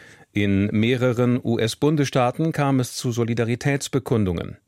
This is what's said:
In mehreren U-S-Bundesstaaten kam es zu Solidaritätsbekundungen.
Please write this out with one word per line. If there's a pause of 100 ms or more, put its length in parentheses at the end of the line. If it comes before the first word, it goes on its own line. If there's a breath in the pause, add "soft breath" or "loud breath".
(320 loud breath)
In
mehreren
U-S-Bundesstaaten
kam
es
zu
Solidaritätsbekundungen. (120)